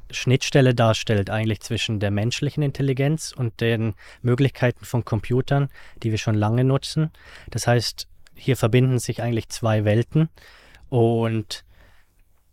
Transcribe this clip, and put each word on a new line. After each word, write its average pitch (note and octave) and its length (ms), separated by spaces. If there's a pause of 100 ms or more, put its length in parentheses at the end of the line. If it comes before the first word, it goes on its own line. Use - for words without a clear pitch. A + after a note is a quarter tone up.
Schnittstelle C3 640
darstellt A2 560
eigentlich A2 300
zwischen G#2+ 400
der G2+ 100
menschlichen B2 540
Intelligenz C#3 680
und A#2+ 260
den A2+ 340 (280)
Möglichkeiten B2 640
von A#2+ 180
Computern, B2+ 640 (340)
die A2+ 100
wir G#2+ 60
schon G#2+ 180
lange A2 280
nutzen. C#3 480 (380)
Das - 180
heißt, - 400 (260)
hier - 220
verbinden B2+ 420
sich - 240
eigentlich A#2 280
zwei G#2+ 340
Welten A#2+ 460 (580)
und A2+ 800 (880)